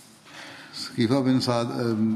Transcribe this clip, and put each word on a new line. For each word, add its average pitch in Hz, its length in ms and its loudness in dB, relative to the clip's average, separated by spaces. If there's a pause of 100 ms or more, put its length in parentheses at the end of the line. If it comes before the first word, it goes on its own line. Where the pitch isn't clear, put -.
(760)
ثقیفہ 127 500 0
بن 131 160 4
سعد، 120 240 0 (520)